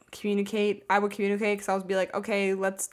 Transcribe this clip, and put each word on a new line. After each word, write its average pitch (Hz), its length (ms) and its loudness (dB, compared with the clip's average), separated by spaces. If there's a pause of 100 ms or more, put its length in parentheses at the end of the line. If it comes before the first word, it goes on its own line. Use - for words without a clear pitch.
(120)
communicate. 208 800 0
I 202 100 4
would 202 120 2
communicate 202 480 0
'cause - 100 -8
I 190 60 2
would 185 120 -4
be 190 80 0
like, 185 180 0
"Okay, 202 400 0
let's 196 400 -2